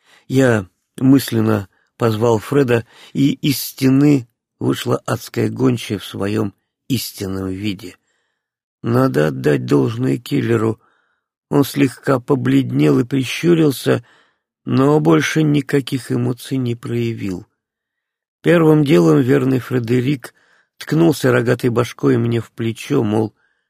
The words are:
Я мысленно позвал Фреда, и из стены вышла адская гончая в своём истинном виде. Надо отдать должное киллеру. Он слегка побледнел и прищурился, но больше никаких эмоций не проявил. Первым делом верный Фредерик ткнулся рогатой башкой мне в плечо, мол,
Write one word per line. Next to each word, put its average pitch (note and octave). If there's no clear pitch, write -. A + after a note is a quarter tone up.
Я B2
мысленно A2
позвал A2+
Фреда, A#2+
и C#3
из -
стены C3+
вышла B2
адская A#2
гончая A#2
в -
своём G2+
истинном F#2+
виде. F#2+
Надо C3
отдать C3
должное C3
киллеру. A2+
Он C#3+
слегка C3+
побледнел C3+
и B2+
прищурился, C3+
но C3+
больше D#3
никаких C#3+
эмоций B2
не A#2+
проявил. A2+
Первым D#3
делом D#3
верный C3
Фредерик B2
ткнулся D3+
рогатой B2
башкой B2
мне A#2
в -
плечо, A#2+
мол, A2